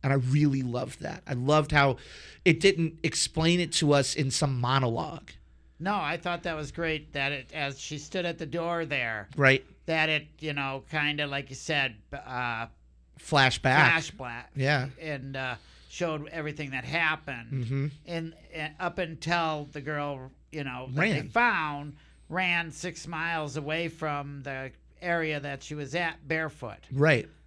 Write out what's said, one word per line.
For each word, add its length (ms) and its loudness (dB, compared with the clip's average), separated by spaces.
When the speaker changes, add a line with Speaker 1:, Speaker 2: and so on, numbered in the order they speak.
Speaker 1:
And 80 2
I 40 6
really 480 4
loved 380 -4
that. 260 -8
I 60 -4
loved 380 4
how 260 6
it 160 6
didn't 440 4
explain 560 2
it 140 -2
to 200 4
us 220 4
in 160 0
some 280 0
monologue. 720 0
Speaker 2:
No, 160 -2
I 220 -2
thought 260 -4
that 120 -4
was 160 -6
great, 420 -4
that 180 -2
it, 220 -8
as 260 -4
she 180 -8
stood 280 -4
at 120 -4
the 80 -6
door 400 -2
there, 500 -4
Speaker 1:
Right. 300 6
Speaker 2:
that 220 2
it, 180 0
you 140 -6
know, 380 -6
kinda, 340 -2
like 240 -6
you 60 -12
said, 400 -2
b-, 120 -10
uh, 440 -4
Speaker 1:
Flashback. 720 6
Speaker 2:
flashback. 540 -4
Speaker 1:
Yeah. 320 2
Speaker 2:
And, 340 -8
uh, 200 -4
showed 400 -4
everything 420 -8
that 140 -6
happened. 640 -2
Speaker 1:
Mm-hmm. 360 -2
Speaker 2:
And, 280 -6
and 260 -6
up 200 -4
until 760 -2
the 80 -10
girl, 500 -6
you 120 -8
know, 300 -8
that 80 2
they 120 4
Speaker 1:
Ran. 160 -4
Speaker 2:
found, 680 0
ran 420 0
six 360 -8
miles 500 -4
away 320 -2
from 540 -6
the 280 -8
area 380 0
that 240 -8
she 120 -10
was 200 -8
at 320 -2
barefoot. 500 -4
Speaker 1:
Right. 360 6